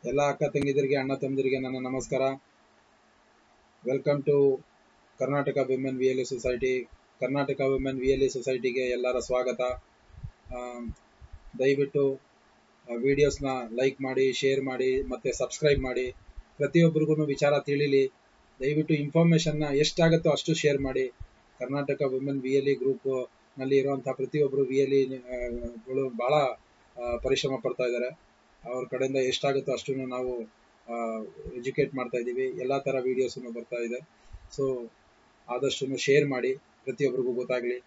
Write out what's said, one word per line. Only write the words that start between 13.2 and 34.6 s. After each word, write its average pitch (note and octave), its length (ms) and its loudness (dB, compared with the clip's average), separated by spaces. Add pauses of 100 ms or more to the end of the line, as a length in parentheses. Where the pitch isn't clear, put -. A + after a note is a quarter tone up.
ಲೈಕ್ C3+ 260 0
ಮಾಡಿ, C3 320 2
ಶೇರ್ C3+ 300 2
ಮಾಡಿ, C3 400 0
ಮತ್ತೆ B2+ 300 -4
ಸಬ್ಸ್ಕ್ರೈಬ್ C#3 480 2
ಮಾಡಿ. B2+ 320 -4 (440)
ಪ್ರತಿಯೊಬ್ಬರಿಗೂ D3+ 680 4
ವಿಚಾರ C#3+ 340 2
ತಿಳಿಲಿ. C#3 500 4 (520)
ದಯವಿಟ್ಟು D3+ 340 2
ಇನ್ಫಾರ್ಮೇಷನ್ನ D#3 680 4
ಎಷ್ಟಾಗುತ್ತೋ D#3+ 680 4
ಅಷ್ಟು D3+ 240 0
ಶೇರ್ C#3+ 240 2
ಮಾಡಿ. C3 300 -2 (500)
ಕರ್ನಾಟಕ C#3 440 -2
ವಿಮೆನ್ C3+ 400 -2
ವಿ C3 100 -2
ಎಲ್ C#3 160 4
ಇ C3+ 60 4
ಗ್ರೂಪ್ B2+ 560 -2 (300)
ನಲ್ಲಿ C3+ 160 2
ಇರುವಂತಹ C3+ 360 0
ಪ್ರತಿಯೊಬ್ಬರು C3+ 500 0
ವಿ C3 160 2
ಎಲ್ C3+ 140 4
ಇ, C3 240 4
ಆ, B2 320 -8 (180)
ಗಳು B2+ 420 -4
ಬಹಳ, A#2+ 260 0 (680)
ಆ, A#2+ 140 -2
ಪರಿಶ್ರಮ C3 460 -2
ಪಡ್ತಾ B2+ 220 -2
ಇದ್ದಾರೆ. B2 500 -4 (300)
ಅವ್ರ B2 260 -6
ಕಡೆಯಿಂದ C3+ 260 -2
ಎಷ್ಟಾಗುತ್ತೋ C3+ 560 0
ಅಷ್ಟನ್ನು C3 340 -4
ನಾವು, B2+ 360 -6 (460)
ಆ, A2+ 340 -6 (340)
ಎಜುಕೇಟ್ B2+ 380 -2
ಮಾಡ್ತಾ B2 240 -4
ಇದ್ದೀವಿ. B2 420 -4
ಎಲ್ಲ C3+ 180 -2
ತರ C3+ 220 -2
ವಿಡಿಯೋಸ್ B2+ 380 -2
ಬರ್ತಾ A#2 380 -10
ಇದೆ. A#2 220 -6 (580)
So B2+ 340 -4 (580)